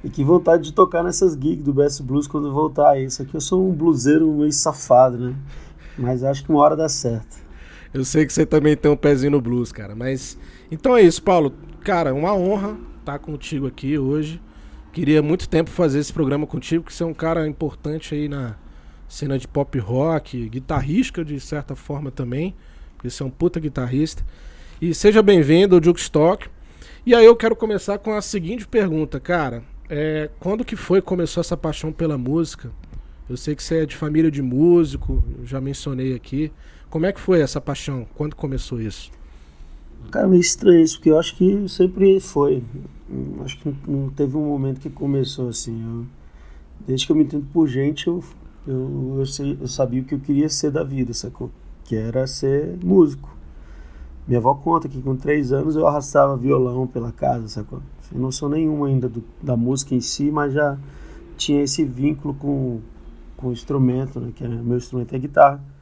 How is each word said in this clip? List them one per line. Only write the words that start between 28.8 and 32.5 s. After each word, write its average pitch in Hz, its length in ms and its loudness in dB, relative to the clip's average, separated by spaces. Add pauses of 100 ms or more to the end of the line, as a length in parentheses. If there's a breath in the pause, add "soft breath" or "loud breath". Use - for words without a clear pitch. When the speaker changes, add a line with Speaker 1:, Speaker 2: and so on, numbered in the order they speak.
Speaker 2:
cara. 131 440 -2 (260)
É, 151 400 -2 (100)
quando 214 240 -4
que - 120 -6
foi 190 260 2
que - 60 -8
começou 175 340 -2
essa 165 160 -4
paixão 156 340 -6
pela 151 280 -2
música? 147 500 -4 (600 soft breath)